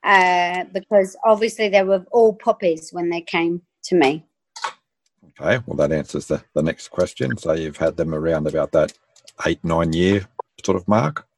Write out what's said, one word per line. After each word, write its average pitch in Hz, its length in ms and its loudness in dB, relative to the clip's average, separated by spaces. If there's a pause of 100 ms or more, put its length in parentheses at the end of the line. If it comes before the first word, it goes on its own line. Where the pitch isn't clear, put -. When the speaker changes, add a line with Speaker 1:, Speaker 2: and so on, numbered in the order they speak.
Speaker 1:
Uh, 180 680 2
because 190 520 0
obviously 214 440 2
they 196 160 4
were 190 260 0
all 226 240 4
puppies 180 580 -2
when 170 160 -4
they 170 120 -4
came 170 420 -2 (220)
to - 100 -4
me. 156 320 2 (1120)
Speaker 2:
Okay, 104 240 0
well, - 120 -10
that 73 160 0
answers 76 340 -6
the, 73 160 -4 (120)
the 76 80 0
next - 260 -4
question. - 480 -4
So 82 160 -4
you've 78 240 -4
had 80 200 -2
them 80 160 -4
around 78 360 -2
about 73 240 -4
that 78 200 2 (540)
eight, 82 160 -2
nine 82 300 0
year 95 340 2 (400)
sort 95 100 2
of 92 120 -6
mark? 127 360 0 (140)